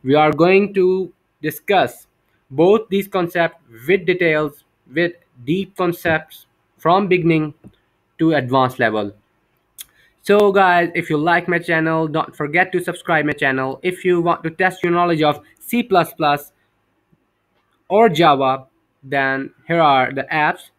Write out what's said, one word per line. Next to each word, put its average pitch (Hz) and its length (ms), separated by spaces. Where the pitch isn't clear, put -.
We 131 120
are 151 160
going 190 420
to 185 400
discuss 151 640
both 185 400
these 196 180
concepts 170 540
with 180 200
details, 156 560
with 170 220
deep 190 320
concepts 170 720
from 185 280
beginning 160 460
to 160 160
advanced 131 460
level. 107 340
So 208 280
guys, 175 440
if 165 160
you 151 60
like 170 300
my 170 120
channel, 160 480
don't 156 280
forget 165 360
to 175 120
subscribe 170 420
my 151 80
channel. 135 500
If 180 200
you 180 160
want 170 240
to 165 60
test 185 320
your 170 100
knowledge 170 300
of 147 220
C 240 240
plus 185 280
plus 147 420
or 214 220
Java, 135 560
then 135 480
here 170 120
are 135 320
the 135 200
apps. 160 480